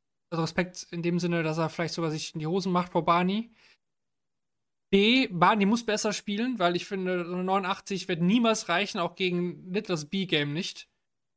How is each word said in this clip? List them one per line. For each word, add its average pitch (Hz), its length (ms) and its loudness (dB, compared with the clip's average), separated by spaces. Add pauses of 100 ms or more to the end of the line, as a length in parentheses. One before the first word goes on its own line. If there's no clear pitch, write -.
(320)
Also 165 100 -2
Respekt 180 480 -4
in 170 140 -8
dem 175 160 0
Sinne, 175 240 0
dass 160 160 -2
er 160 100 0
vielleicht 160 240 -4
sogar 165 160 -2
sich 151 240 -6
in 165 60 -8
die 151 80 -4
Hosen 185 240 -2
macht 175 200 0
vor 165 140 0
Barney. 180 460 0 (1400)
B, 226 380 6
Barney 175 380 4
muss 226 200 2
besser 214 280 0
spielen, 220 460 -4
weil 175 160 2
ich 175 100 -6
finde, 185 400 -2
so 175 80 -8
eine 180 100 -4
neunundachtzig 190 640 -2
wird 165 140 -2
niemals 220 480 4
reichen, 196 300 0
auch 170 160 -2
gegen 175 560 -2
Littlers 180 340 -4
B-Game 151 480 -2
nicht. - 360 -8 (480)